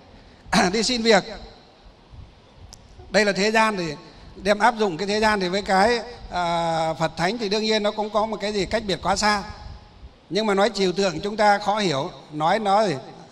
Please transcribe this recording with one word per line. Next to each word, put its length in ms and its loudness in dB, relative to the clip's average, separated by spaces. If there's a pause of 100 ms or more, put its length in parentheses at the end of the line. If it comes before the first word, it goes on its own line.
(520)
<clears throat> 200 2
Đi 100 0
xin 200 -2
việc. 220 6 (1900)
Đây 140 2
là 80 2
thế 180 0
gian 260 2
thì 180 -6 (420)
đem 220 0
áp 200 4
dụng 180 0
cái 120 -4
thế 120 0
gian 200 2
thì 80 0
với 140 -2
cái, 380 4 (300)
à, 640 -2
Phật 220 -2
Thánh 220 -2
thì 100 -4
đương 140 0
nhiên 200 0
nó 80 0
cũng 200 -4
có 160 2
một 140 -6
cái 120 -4
gì 140 -2
cách 200 -2
biệt 160 -2
quá 140 0
xa. 260 2 (880)
Nhưng 160 0
mà 80 2
nói 200 4
trừu 180 0
tượng 280 -2
chúng 160 -4
ta 220 4
khó 200 0
hiểu, 320 0 (220)
nói 260 2
nó 280 2
thì 80 0 (380)